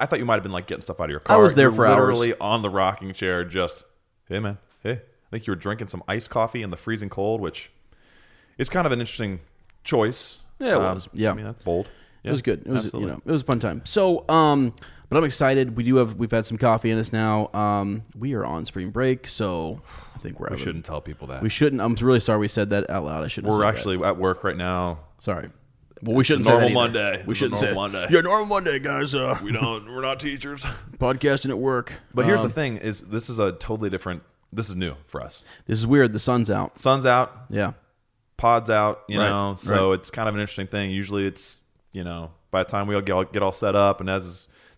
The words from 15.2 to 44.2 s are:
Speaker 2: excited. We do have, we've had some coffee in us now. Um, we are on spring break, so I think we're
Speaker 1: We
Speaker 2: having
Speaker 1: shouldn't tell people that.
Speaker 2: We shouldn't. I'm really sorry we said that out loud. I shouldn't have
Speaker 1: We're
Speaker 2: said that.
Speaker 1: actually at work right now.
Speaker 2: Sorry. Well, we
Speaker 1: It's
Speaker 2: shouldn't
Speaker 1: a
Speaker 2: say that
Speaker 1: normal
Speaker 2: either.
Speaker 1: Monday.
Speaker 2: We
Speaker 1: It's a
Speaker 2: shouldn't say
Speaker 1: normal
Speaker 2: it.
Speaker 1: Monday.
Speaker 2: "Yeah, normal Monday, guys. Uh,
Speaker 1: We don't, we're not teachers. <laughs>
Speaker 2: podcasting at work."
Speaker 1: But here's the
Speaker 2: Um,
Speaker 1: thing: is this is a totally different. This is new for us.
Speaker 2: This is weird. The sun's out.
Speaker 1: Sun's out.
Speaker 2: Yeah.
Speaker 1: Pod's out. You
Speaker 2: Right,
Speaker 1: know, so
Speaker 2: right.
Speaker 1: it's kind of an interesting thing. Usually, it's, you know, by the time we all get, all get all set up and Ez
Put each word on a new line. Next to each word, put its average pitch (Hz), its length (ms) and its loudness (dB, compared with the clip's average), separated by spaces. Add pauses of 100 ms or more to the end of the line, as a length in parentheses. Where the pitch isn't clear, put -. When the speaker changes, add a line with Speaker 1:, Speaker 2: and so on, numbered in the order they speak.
Speaker 2:
excited. 135 500 2
We 117 80 -2
do 127 140 4
have, 113 180 2
we've 110 160 -4
had 113 140 2
some 113 120 -6
coffee 113 340 2
in 110 60 2
us 110 140 -2
now. 107 420 0
Um, 104 500 0 (140)
we 127 160 -6
are 110 120 -2
on 78 200 -6
spring 92 260 -8
break, 127 360 0
so 90 540 -4 (340)
I - 40 -18
think - 200 -12
we're - 80 -8
Speaker 1:
We - 60 -6
Speaker 2:
having 65 120 -6
Speaker 1:
shouldn't 80 200 -8
tell 78 160 -8
people 71 260 -14
that. 65 160 -10
Speaker 2:
We 110 60 0
shouldn't. 139 320 2
I'm 117 140 0
really 120 240 4
sorry 107 200 2
we 104 80 0
said 101 240 0
that 101 180 0
out 87 160 -4
loud. 78 180 -6
I 76 40 -6
shouldn't 101 240 -2
have 107 80 4
Speaker 1:
We're 104 60 4
Speaker 2:
said 107 80 4
that. 104 40 -6
Speaker 1:
actually 92 280 -2
at 95 120 2
work 92 260 0
right 92 140 -2
now. 90 420 -2 (200)
Speaker 2:
Sorry. 85 300 -6 (520)
Well, 113 140 -2
we 131 60 6
Speaker 1:
It's 127 60 2
Speaker 2:
shouldn't 139 200 2
Speaker 1:
a - 20 8
Speaker 2:
say 117 60 8
that 117 60 8 (120)
Speaker 1:
normal 123 80 4
Speaker 2:
either. 117 120 2
Speaker 1:
Monday. 101 320 -2
Speaker 2:
We 104 60 -2
Speaker 1:
It's - 0 -
a 113 120 -4
Speaker 2:
shouldn't 104 160 0
say - 140 2
Speaker 1:
normal 98 120 -2
Speaker 2:
it. 101 80 -6
Speaker 1:
Monday. 95 220 2
Speaker 2:
"Yeah, 165 60 6
normal 208 240 2
Monday, 180 340 -2
guys. 143 340 -4
Uh, 131 300 0
Speaker 1:
We 104 100 -6
don't, 113 340 -4
we're 127 140 -10
not 131 180 -4
teachers. 143 460 -8 (160)
<laughs> - 160 -18
Speaker 2:
podcasting 135 520 0
at 131 80 -2
work." 127 360 -2 (200)
Speaker 1:
But 127 120 2
here's 202 160 6
the 110 60 2
Speaker 2:
Um, 117 40 -6
Speaker 1:
thing: 127 260 -2
is 104 240 -6
this 107 280 -6
is 117 100 -4
a 98 140 2
totally 107 360 -6
different. 90 340 -6 (280)
This 101 180 -6
is 95 60 -8
new 87 200 -4 (120)
for - 140 -10
us. - 220 -16 (220)
Speaker 2:
This 113 120 0
is 113 100 0
weird. 131 260 8
The 107 60 -4
sun's 120 300 2
out. 101 280 -2
Speaker 1:
Sun's 131 280 2
out. 123 280 4 (160)
Speaker 2:
Yeah. 98 240 -2 (640)
Speaker 1:
Pod's 117 320 2
out. 107 380 2
You 104 120 -2
Speaker 2:
Right, 104 100 2
Speaker 1:
know, 101 260 -2
so 95 360 0
Speaker 2:
right. 92 80 0
Speaker 1:
it's - 120 -14
kind 113 160 -4
of 104 80 -2
an 104 60 -2
interesting 101 260 -8
thing. 101 240 -4
Usually, 98 340 -2
it's, - 340 -8 (320)
you 95 120 -10
know, 85 280 -10 (200)
by 95 120 2
the - 60 -8
time 101 180 -4
we 104 80 0
all 101 60 0
get, 98 120 -2
all 92 100 2
get 101 200 -4
all 95 80 2
set 98 240 0
up 101 260 4
and 92 80 -4
Ez 95 160 -2